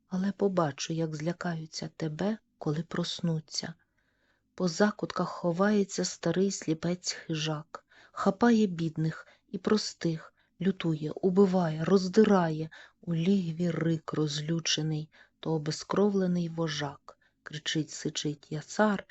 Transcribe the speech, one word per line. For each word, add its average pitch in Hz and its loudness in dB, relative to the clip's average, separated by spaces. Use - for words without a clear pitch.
Але 190 0
побачу, 175 0
як 160 -2
злякаються 160 -6
тебе, 165 -2
коли 156 -2
проснуться. - -4
По 185 0
закутках 180 0
ховається 196 0
старий 180 0
сліпець-хижак, 160 -6
хапає 220 4
бідних 160 -2
і 196 -8
простих, - -2
лютує, 165 -2
убиває, 180 2
роздирає, 185 4
у 170 -4
лігві 170 2
рик 160 -2
розлючений, 156 -2
то 160 -4
обескровлений 175 0
вожак. 151 -6
Кричить, 151 -4
сичить: - -6
«Я 151 -6
цар, 208 2